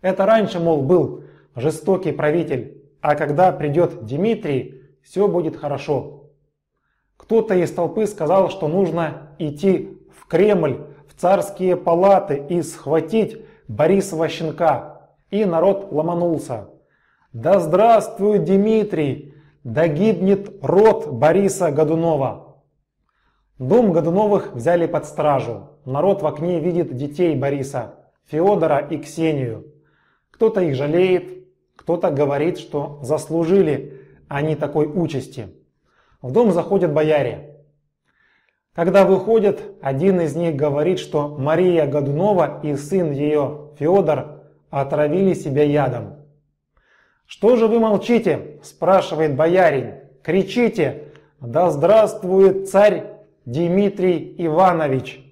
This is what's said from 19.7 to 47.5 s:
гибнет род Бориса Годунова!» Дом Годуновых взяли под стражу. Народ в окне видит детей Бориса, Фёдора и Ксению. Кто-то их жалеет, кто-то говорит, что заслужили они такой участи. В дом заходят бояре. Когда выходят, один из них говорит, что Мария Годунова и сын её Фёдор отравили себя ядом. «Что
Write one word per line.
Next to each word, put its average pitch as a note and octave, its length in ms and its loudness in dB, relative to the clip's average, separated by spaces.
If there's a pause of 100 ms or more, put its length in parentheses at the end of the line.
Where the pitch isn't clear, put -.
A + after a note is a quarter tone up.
гибнет F#3+ 760 0
род G3+ 440 2
Бориса E3+ 640 0
Годунова!» D3+ 880 -2 (1000)
Дом F#3 360 2
Годуновых F3+ 600 0
взяли E3 340 0
под D#3 180 -4
стражу. B2+ 640 -2 (160)
Народ E3+ 360 0
в D#3 60 -2
окне E3 320 -4
видит E3 360 -4
детей D3 400 -2
Бориса, C3+ 600 -6 (300)
Фёдора D#3+ 540 0
и D3 180 -8
Ксению. C#3 760 -6 (580)
Кто-то A3 300 0
их D#3 140 0
жалеет, F3 720 -2 (280)
кто-то E3+ 360 -4
говорит, D3 480 -2
что - 420 -8
заслужили D#3 1000 0 (240)
они D3 280 -2
такой D3+ 320 -2
участи. D3 600 -6 (760)
В B2+ 100 -10
дом A3 200 4
заходят F3 420 0
бояре. D3 720 -2 (1080)
Когда F#3 320 4
выходят, G3 560 2 (200)
один E3+ 400 0
из D3 140 -2
них E3 200 -2
говорит, D3+ 420 0
что D3 400 -6
Мария D#3+ 480 2
Годунова D3 800 0
и D3 120 -4
сын D#3+ 360 -2
её C#3+ 680 -4
Фёдор D#3 640 0 (280)
отравили D3+ 640 0
себя D3 300 -2
ядом. C3+ 520 -2 (1120)
«Что A#3 280 2